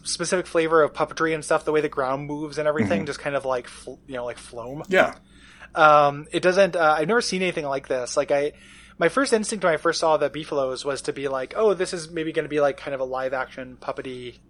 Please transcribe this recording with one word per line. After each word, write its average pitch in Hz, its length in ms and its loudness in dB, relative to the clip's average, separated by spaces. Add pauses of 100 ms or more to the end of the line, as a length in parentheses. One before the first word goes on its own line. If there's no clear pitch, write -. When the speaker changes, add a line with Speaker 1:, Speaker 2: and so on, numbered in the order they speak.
Speaker 1:
specific 175 420 -2
flavor 160 360 4
of 135 100 2
puppetry 160 420 -2
and 156 100 -6
stuff, 156 180 2
the 156 80 -2
way 151 100 4
the 151 80 2
ground 135 380 -2
moves 147 300 -8
and 151 100 0
everything, 165 340 2
Speaker 2:
Mm-hmm. 160 60 -6
Speaker 1:
just 139 120 -6
kind 143 160 -4
of, 135 100 -4
like, 127 220 -2
fl-, - 400 -16
you 139 80 -10
know, 123 100 -6
like, 120 140 -8
floam. 123 500 -12
Speaker 2:
Yeah. 185 240 4 (600)
Speaker 1:
Um, 147 560 6
it 170 100 -2
doesn't, 180 340 4
uh, 156 220 4
I've 151 100 0
never 233 140 2
seen 190 220 -4
anything 170 220 -2
like 135 220 -4
this. 127 300 -4
Like, 143 140 2
I, 147 220 0 (440)
my 170 100 4
first 262 240 0
instinct 214 320 0
when 175 100 4
I 151 40 0
first 160 240 -2
saw 156 160 4
the 143 120 0
Beefaloes 139 540 -4
was 135 200 -4
to 151 100 -4
be 139 160 -6
like, 131 260 -6
"Oh, 214 180 4
this 180 200 -4
is 160 160 -8
maybe 160 240 -6
gonna 151 160 -4
be, 147 100 -2
like, 143 160 2
kind 139 180 -10
of 131 60 -6
a 131 60 -4
live 131 280 -4
action 127 460 -8
puppety 127 600 -10 (100)